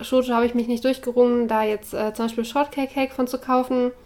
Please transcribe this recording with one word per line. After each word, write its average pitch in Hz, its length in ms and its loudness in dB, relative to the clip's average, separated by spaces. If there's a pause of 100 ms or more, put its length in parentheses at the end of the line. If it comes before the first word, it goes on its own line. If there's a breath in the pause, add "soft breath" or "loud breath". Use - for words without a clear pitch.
Shoujo 247 320 0
habe 233 100 2
ich 240 100 0
mich 233 140 0
nicht 233 160 -2
durchgerungen, 247 640 2
da 220 140 2
jetzt, 214 320 -4
äh, 214 180 -2
zum 226 140 -2
Beispiel 226 180 -4
Shortcake 277 480 -2
Cake 269 220 -2
von 254 120 -2
zu 254 120 -4
kaufen. 254 540 2 (140 loud breath)